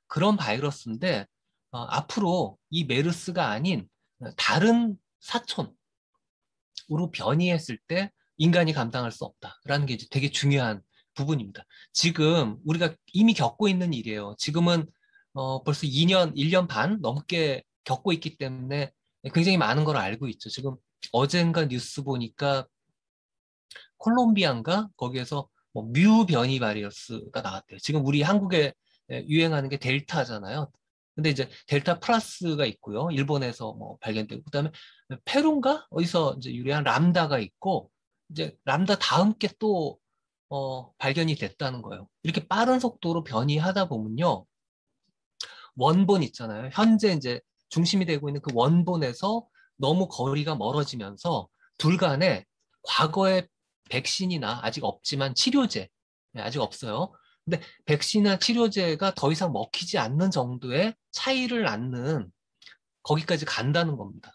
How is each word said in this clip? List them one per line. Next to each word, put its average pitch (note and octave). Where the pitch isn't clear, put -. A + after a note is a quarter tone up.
그런 G3
바이러스인데, C3
어, B2
앞으로 D3+
이 D#3+
메르스가 D#3+
아닌 A#2
다른 A3
사촌으로 -
변이했을 D#3+
때 F#3+
인간이 E3
감당할 A#2+
수 -
없다라는 -
게 B2+
이제 A2
되게 C#3
중요한 B2+
부분입니다. C#3
지금 D#3
우리가 E3
이미 A3
겪고 F3
있는 F3+
일이에요. G#2+
지금은, E3
어, C3
벌써 D3
이 D3
년, F3+
일 C#3+
년 F#3
반 E3+
넘게 C#3+
겪고 C3+
있기 E3
때문에 C3+
굉장히 F3+
많은 C3+
걸 D3+
알고 A2+
있죠. -
지금 B2+
어젠가 E3
뉴스 B2+
보니까 C3
콜롬비아인가? G3+
거기에서 B2+
뭐 A2
뮤 G3
변이 C3
바이러스가 A2
나왔대요. F#2+
지금 D3
우리 C#3+
한국에 F3+
유행하는 D3+
게 C#3
델타잖아요. B2+
근데 D#3
이제 C3
델타 C#3+
플러스가 E3+
있고요. A2
일본에서 C#3
뭐 A2
발견되고, A2
그다음에 D3
페루인가? D4
어디서 E3
이제 B2+
유래한 C3+
람다가 D3+
있고, B2+
이제 D#3
람다 F3+
다음 G3+
게 G3+
또, F#3
어, C3+
발견이 D3
됐다는 B2+
거예요. G2+
이렇게 -
빠른 B3
속도로 E3+
변이하다 D#3
보면요. A2+
원본 E3+
있잖아요. A2+
현재 G#3+
이제 B2+
중심이 F3
되고 D3+
있는 C#3+
그 D3
원본에서 E3+
너무 E3
거리가 C#3+
멀어지면서 A#2+
둘 E3+
간에 D3+
과거의 F#3
백신이나 C3+
아직 A2
없지만 C3+
치료제, B3
네, A2+
아직 B2+
없어요. A#2
근데 E3
백신이나 G3
치료제가 G3
더 C#3
이상 E3
먹히지 C#3+
않는 C#3+
정도의 B2+
차이를 B3+
낳는 B2
거기까지 D#3
간다는 D3
겁니다. G2